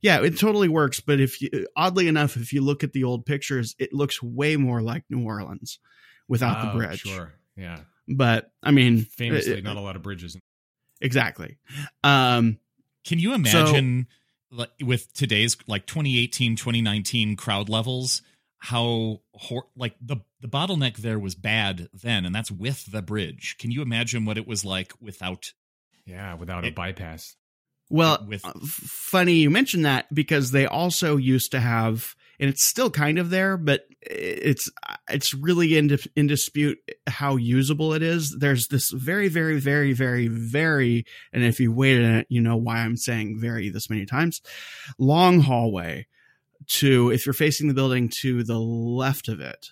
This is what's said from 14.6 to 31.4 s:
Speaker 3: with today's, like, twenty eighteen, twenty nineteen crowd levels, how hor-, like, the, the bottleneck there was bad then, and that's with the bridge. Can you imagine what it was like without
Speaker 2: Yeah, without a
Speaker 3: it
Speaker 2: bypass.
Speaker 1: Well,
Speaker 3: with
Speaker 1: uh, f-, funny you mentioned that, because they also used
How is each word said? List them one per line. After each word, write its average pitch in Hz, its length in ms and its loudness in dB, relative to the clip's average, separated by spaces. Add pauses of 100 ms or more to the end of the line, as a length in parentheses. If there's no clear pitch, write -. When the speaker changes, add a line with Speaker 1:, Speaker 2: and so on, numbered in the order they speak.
Speaker 3:
with 123 320 -2
today's, 117 440 2 (100)
like, 104 180 -4
twenty 139 340 -2
eighteen, 120 360 0
twenty 117 260 -2
nineteen 107 540 0
crowd 101 340 -2
levels, 123 520 -2 (380)
how 117 600 -2 (120)
hor-, 120 420 -10
like, 123 260 -8
the, 127 160 -6 (240)
the 113 60 -12
bottleneck 143 500 -2
there 110 220 -4
was 95 160 -6
bad 98 580 -2
then, 98 320 -4
and 90 100 -4
that's 110 160 -6
with 104 400 -8
the 107 100 -6
bridge. 92 580 -6
Can 117 120 -6
you 131 100 -4
imagine 117 440 -4
what 107 120 -4
it 110 100 -10
was 104 180 -6
like 95 360 -6
without 92 520 -12 (520)
Speaker 2:
Yeah, 92 300 -14
without 85 280 -10
a - 40 -4
Speaker 3:
it - 80 -8
Speaker 2:
bypass. 87 600 -12 (520)
Speaker 1:
Well, 156 400 2
Speaker 3:
with 104 160 -10
Speaker 1:
uh, - 120 -12
f-, - 140 -18
funny - 640 0
you 156 180 6
mentioned 202 340 2
that, 135 280 0
because 143 380 0
they 135 140 4
also 165 520 0
used 131 340 2